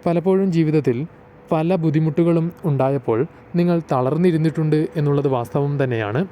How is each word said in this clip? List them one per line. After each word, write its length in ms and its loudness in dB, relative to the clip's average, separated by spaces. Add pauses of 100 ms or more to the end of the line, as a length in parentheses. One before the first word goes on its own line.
പലപ്പോഴും 520 2
ജീവിതത്തിൽ 420 2 (540)
പല 300 0
ബുദ്ധിമുട്ടുകളും 640 2 (200)
ഉണ്ടായപ്പോൾ 500 0 (400)
നിങ്ങൾ 180 2 (160)
തളർന്നിരുന്നിട്ടുണ്ട് 880 0 (200)
എന്നുള്ളത് 380 0
വാസ്തവം 360 -2 (100)
തന്നെയാണ്. 380 -2 (100)